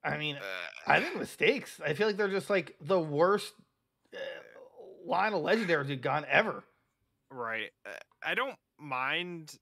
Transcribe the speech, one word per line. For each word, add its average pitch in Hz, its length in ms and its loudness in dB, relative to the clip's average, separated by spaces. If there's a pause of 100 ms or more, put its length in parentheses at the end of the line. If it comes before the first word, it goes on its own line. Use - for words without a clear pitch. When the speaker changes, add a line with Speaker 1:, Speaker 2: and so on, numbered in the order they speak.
Speaker 1:
I 151 120 0
mean, 151 200 -2
Speaker 2:
Uh, 139 60 -8 (440)
Speaker 1:
I 151 140 6
think 349 180 -4
mistakes. 185 640 0
I 151 100 0
feel 202 120 2
like 208 100 0
they're 202 120 2
just, 190 200 -2
like, 190 320 0
the 175 200 2
worst, 165 520 4 (600)
uh, 98 40 -10 (880)
line 185 280 2
of 175 100 0
legendaries 170 460 4
we've 135 120 -2
gone 143 280 0
ever. 214 340 2 (680)
Speaker 2:
Right. 113 400 -4 (140)
Uh, 101 60 -12 (340)
I 160 100 0
don't 247 220 -2 (220)
mind 151 840 -4